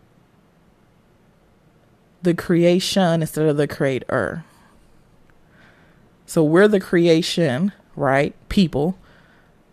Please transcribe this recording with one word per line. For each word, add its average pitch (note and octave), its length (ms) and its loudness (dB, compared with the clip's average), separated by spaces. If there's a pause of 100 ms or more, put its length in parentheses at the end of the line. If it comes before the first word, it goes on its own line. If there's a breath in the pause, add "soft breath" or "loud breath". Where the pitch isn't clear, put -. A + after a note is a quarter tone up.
(2250 soft breath)
the F3 140 0
creation F3 880 0
instead D#3 260 -2
of D3 100 0
the C#3+ 100 0
creator. C3+ 760 -4 (1800 soft breath)
So E3 180 -2
we're E3+ 240 4
the G#3 120 2
creation, E3+ 920 0 (240)
right? C#3 400 -2 (140)
People. E3+ 480 0 (760 soft breath)